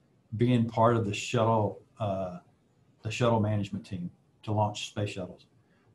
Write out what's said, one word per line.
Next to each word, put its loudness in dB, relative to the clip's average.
being 4
part 4
of 0
the -2
shuttle, 0
uh, -4
the -6
shuttle 2
management -2
team -8
to -6
launch -2
space -6
shuttles. -12